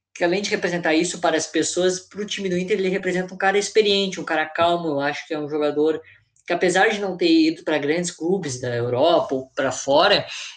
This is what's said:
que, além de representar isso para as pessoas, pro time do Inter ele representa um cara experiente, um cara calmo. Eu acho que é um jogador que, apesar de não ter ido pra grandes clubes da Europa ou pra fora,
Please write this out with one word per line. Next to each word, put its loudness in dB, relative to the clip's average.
que, 0
além 0
de -6
representar -2
isso 0
para 0
as -2
pessoas, 0
pro -12
time -6
do 0
Inter -2
ele -2
representa -2
um -16
cara 2
experiente, 2
um -8
cara -2
calmo. 2
Eu -2
acho -4
que -8
é -4
um -6
jogador 0
que, -4
apesar 4
de 0
não -4
ter 2
ido 4
pra 0
grandes -2
clubes -4
da -4
Europa 2
ou -4
pra -2
fora, 2